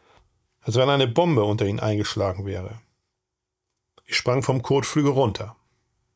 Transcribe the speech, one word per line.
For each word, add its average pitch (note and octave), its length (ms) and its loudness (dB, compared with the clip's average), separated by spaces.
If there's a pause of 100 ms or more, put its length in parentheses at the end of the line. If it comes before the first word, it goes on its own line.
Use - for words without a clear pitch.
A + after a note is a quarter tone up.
(640)
als A2 120 -6
wenn C3 160 4
eine C#3 160 4
Bombe C3 380 2
unter G#2 200 0
ihnen G2+ 140 -2
eingeschlagen G2 680 -2
wäre. G2 360 -10 (1300)
Ich - 120 -4
sprang B2+ 240 0
vom C3 180 0
Kotflügel C#3+ 520 0
runter. A2+ 440 -2 (600)